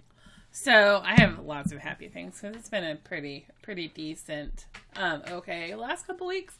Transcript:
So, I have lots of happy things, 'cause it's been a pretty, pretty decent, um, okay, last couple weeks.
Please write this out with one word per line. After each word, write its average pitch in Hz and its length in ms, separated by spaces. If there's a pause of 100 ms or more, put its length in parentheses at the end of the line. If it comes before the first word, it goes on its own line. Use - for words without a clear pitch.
(500)
So, 202 540
I 208 160
have 180 200
lots 147 300
of 147 100
happy 156 280
things, 180 320
'cause 208 160
it's 233 140
been 190 140
a 151 120
pretty, 143 500 (160)
pretty 180 260
decent, 156 800 (300)
um, 175 320
okay, 175 460
last 247 320
couple 359 200
weeks. 370 340